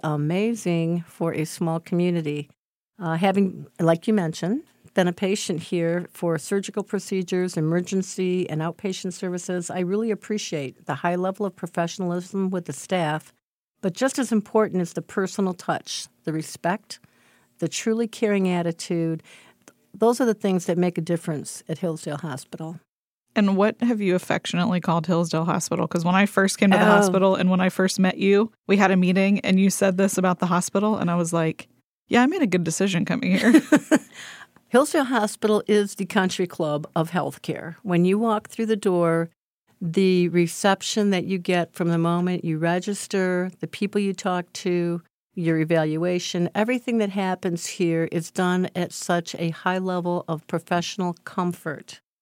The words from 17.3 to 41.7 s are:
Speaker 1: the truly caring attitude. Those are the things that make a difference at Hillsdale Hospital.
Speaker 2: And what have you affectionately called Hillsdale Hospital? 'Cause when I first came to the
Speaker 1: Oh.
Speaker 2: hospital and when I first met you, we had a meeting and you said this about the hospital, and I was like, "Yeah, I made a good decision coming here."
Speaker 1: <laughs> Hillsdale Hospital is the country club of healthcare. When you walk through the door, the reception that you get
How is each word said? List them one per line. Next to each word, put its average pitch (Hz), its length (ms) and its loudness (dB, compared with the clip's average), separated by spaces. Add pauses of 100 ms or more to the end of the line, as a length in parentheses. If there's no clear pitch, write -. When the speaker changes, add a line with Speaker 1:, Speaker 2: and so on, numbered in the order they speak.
Speaker 1:
the 170 80 -2
truly 226 380 -2
caring 202 400 0
attitude. 170 760 -2 (720)
Those 233 260 2
are 262 60 4
the 220 80 2
things 190 320 0
that 175 100 0
make 180 220 0
a 170 40 -4
difference 160 640 -4
at 160 120 -6
Hillsdale 156 400 -6
Hospital. 160 600 -10 (560)
Speaker 2:
And 196 220 2
what 208 240 2
have 240 220 2
you 180 120 4
affectionately 180 640 -2
called 165 280 0
Hillsdale 165 400 0
Hospital? 170 420 -2
'Cause 175 160 -2
when 175 100 2
I 196 120 6
first 196 320 0
came 202 120 6
to 196 60 6
the 208 80 6
Speaker 1:
Oh. 208 140 8
Speaker 2:
hospital 190 360 6
and 185 140 2
when 185 140 4
I 185 80 4
first - 280 0
met 185 200 2
you, 202 340 4 (140)
we 196 100 4
had 190 140 6
a 190 60 4
meeting 190 440 4
and 190 180 2
you 196 120 6
said 190 260 2
this 196 220 2
about 185 200 2
the 185 100 0
hospital, 196 500 2
and 175 120 -2
I 170 40 0
was 170 180 0
like, 165 340 -2 (420)
"Yeah, 240 140 4
I 254 40 4
made 349 160 0
a 269 40 4
good 180 160 0
decision 170 440 -2
coming 185 320 0
here." 247 240 6 (500)
Speaker 1:
<laughs> - 560 -20
Hillsdale 277 360 4
Hospital 214 600 0
is 208 280 2
the 202 100 -6
country 185 420 0
club 151 480 -4
of 165 160 0
healthcare. 160 720 -6
When 175 220 2
you 190 140 4
walk 220 300 -2
through - 180 -4
the 220 100 2
door, 170 540 0 (500)
the 180 480 4
reception 196 840 2
that 180 140 0
you 190 140 -4
get 175 360 -2